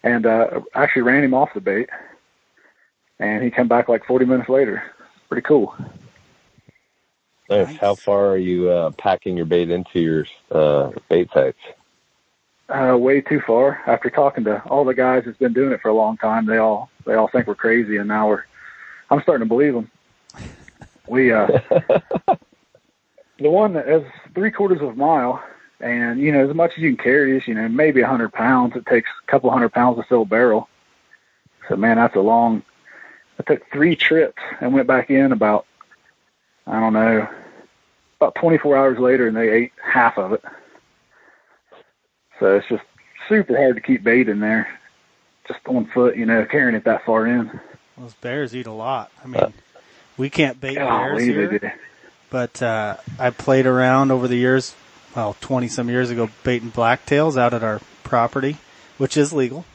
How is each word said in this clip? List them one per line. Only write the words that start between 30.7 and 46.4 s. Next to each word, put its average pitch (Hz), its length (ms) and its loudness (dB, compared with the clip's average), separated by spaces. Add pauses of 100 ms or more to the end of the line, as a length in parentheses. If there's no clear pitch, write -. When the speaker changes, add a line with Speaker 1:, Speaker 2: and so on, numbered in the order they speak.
Speaker 1:
So, - 60 -2
man, 113 220 2
that's 117 180 2
a 98 60 2
long, 113 420 2 (760)
I - 40 -10
took - 280 -2
three 151 240 2
trips - 460 0 (200)
and 127 120 -2
went 131 140 2
back 127 240 0
in 135 200 4
about, 107 340 0 (1000)
I 110 140 -4
don't 113 140 0
know, 110 340 0 (920)
about - 160 2
twenty-four 151 400 2
hours 135 220 2
later, 127 300 2
and 110 100 -2
they 113 120 0
ate 120 220 0 (120)
half 120 340 0
of 98 160 -4
it. - 100 -6 (2000)
So 98 160 4
it's 101 120 0
just 113 160 -6 (460)
super 202 260 0
hard 131 200 2
to - 60 -12
keep 120 220 0
bait 117 260 2
in 104 100 -2
there, 107 280 -2 (800)
just - 200 -14
on 120 200 -2
foot, 123 300 2
you 113 80 -4
know, 110 200 0